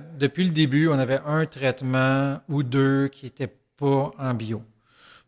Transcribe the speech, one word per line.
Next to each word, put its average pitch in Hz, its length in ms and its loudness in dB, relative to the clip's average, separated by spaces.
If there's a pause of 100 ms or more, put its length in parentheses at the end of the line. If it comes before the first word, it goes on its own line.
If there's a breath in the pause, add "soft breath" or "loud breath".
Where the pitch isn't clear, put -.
(180)
depuis 143 260 0
le 185 60 2
début, 151 380 2
on 143 100 2
avait 131 260 0
un 156 220 0
traitement 135 1040 0
ou 143 160 0
deux 135 440 2
qui 139 180 -14
étaient 123 280 -8 (220)
pas 139 420 0
en 131 160 -2
bio. 110 260 -6 (680 soft breath)